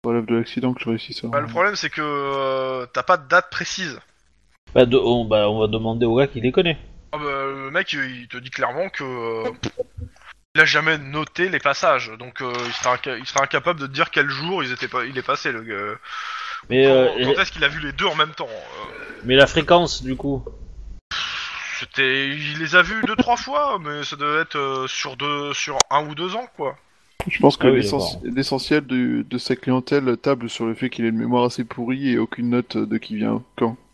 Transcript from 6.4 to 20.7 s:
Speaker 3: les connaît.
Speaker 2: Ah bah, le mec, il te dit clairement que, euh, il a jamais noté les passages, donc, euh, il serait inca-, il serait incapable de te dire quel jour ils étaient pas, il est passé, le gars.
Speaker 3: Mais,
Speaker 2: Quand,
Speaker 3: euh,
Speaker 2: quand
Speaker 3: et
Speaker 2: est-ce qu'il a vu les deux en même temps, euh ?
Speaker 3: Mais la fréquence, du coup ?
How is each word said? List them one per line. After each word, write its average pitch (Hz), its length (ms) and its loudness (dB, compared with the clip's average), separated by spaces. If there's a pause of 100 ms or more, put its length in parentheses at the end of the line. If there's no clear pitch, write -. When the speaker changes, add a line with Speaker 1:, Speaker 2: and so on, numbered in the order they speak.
Speaker 3:
les 127 120 2
connaît. 170 260 2 (340)
Speaker 2:
Ah 151 60 -6
bah, 147 60 -6 (220)
le 135 240 -8
mec, 175 220 -2
il 127 360 -6
te 123 100 -14
dit 127 120 -14
clairement 139 400 -2
que, - 140 -8
euh, 117 460 -4 (1040)
il 156 60 6
a 156 40 10
jamais 151 340 2
noté 151 500 -4
les 160 100 -2
passages, 135 600 2
donc, 123 240 -14
euh, 123 100 -4 (140)
il 120 60 -6
serait 123 220 0
inca-, 127 240 -4
il 131 80 -12
serait 135 160 0
incapable 151 380 0
de 139 60 -4
te 135 60 -10
dire 156 180 0
quel 143 180 2
jour 156 340 -4
ils 127 100 -4
étaient 123 160 -6
pas, 127 160 -2
il 131 120 -8
est 123 60 -4
passé, 139 300 -2
le 113 100 -6
gars. 104 360 -6 (720)
Speaker 3:
Mais, 127 160 6
Speaker 2:
Quand, 135 60 8
Speaker 3:
euh, 131 220 8
Speaker 2:
quand 107 60 -4
Speaker 3:
et 135 220 2
Speaker 2:
est-ce - 120 2
qu'il 147 120 0
a 143 40 4
vu 151 120 -4
les 143 120 -6
deux 175 140 -2
en 160 80 0
même 151 180 2
temps, 151 160 -8
euh ? - 640 -12 (100)
Speaker 3:
Mais 127 120 6
la 139 100 12
fréquence, 165 560 4
du 131 140 -4
coup ? 135 280 -4 (1400)